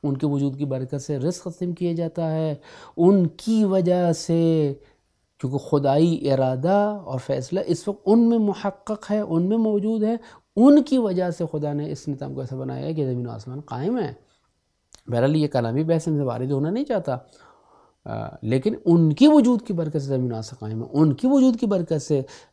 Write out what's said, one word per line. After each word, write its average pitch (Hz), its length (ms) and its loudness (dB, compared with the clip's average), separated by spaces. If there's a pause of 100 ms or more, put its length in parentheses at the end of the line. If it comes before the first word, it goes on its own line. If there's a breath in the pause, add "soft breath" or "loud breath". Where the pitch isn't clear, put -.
ان 139 140 -2
کے 151 100 -2
وجود 139 300 -2
کی 143 80 -4
برکت 131 360 -6
سے 147 160 -6
رزق 160 260 -4
تقسیم 180 300 -8
کیا 170 200 -4
جاتا 165 380 -4
ہے، 160 240 -2 (420 loud breath)
ان 180 300 6
کی 220 380 0
وجہ 180 460 2
سے، 165 640 0 (640 soft breath)
کیونکہ 135 200 -4
خدائی 143 760 2
ارادہ 165 720 0
اور 131 140 -6
فیصلہ 135 460 -4
اس 165 220 -2
وقت 202 180 -8
ان 226 240 6
میں 233 80 2
محقق 208 720 -4
ہے، 214 80 0
ان 165 240 -2
میں 202 140 0
موجود 214 460 0
ہے، 220 120 0 (400 loud breath)
ان 285 280 8
کی 269 140 0
وجہ 185 320 0
سے 170 220 -6
خدا 147 220 -4
نے 147 180 -6
اس - 160 -10
نظام 135 260 -8
کو 135 80 -8
ایسا 131 140 -10
بنایا 131 300 -8
ہے 160 80 -4
کہ 151 120 -2
زمین 123 220 -4
و 117 40 -10
آسمان 127 280 -12
قائم 170 400 -4
ہے۔ - 140 -6 (920)
بہرحال، 123 280 2
یہ 151 120 2
کلامی 123 360 -2
بحث 160 240 0
ان 156 100 0
سے 143 60 -2
وارد 127 280 -4
ہونا 143 180 0
نہیں 226 140 -4
چاہتا، 180 340 -4 (880 soft breath)
آ، 110 360 -10
لیکن 131 320 -2 (120)
ان 165 280 6
کی 247 140 6
وجود 254 340 6
کی - 120 -6
برکت 160 200 -4
سے 156 60 -2
زمین 131 320 -2
و 113 40 -6
آسمان 110 240 -12
قائم 110 240 -8
ہے، 123 80 -12
ان 147 220 4
کی - 140 -2
وجود 262 320 4
کی 247 60 -2
برکت 175 360 -2
سے 143 200 0 (320 loud breath)